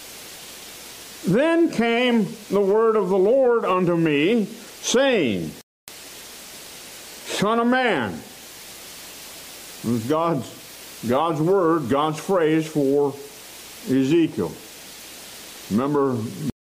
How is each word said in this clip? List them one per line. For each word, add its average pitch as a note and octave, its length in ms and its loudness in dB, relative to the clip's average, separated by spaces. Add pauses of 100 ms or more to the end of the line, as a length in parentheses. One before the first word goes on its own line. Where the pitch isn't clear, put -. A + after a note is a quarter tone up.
(1300)
Then D#4 460 4
came A#3 560 2 (220)
the G3 100 2
word G#3+ 380 4
of G3 100 2
the G3 100 2
Lord A#3 460 4
unto F3+ 320 2
me, E3 480 4
saying, E3+ 1080 0 (360)
"Son - 1700 -6
of A#3 60 2
man," E3 540 2 (1600)
this A2+ 200 0
is A#2 40 -6
God's, D#3 420 0 (560)
God's D3 360 2
word, E3 480 4
God's D3+ 280 2
phrase D#3+ 480 2
for C#3+ 480 2 (800)
Ezekiel. C3+ 600 2 (1160)
Remember, C3+ 480 2 (440)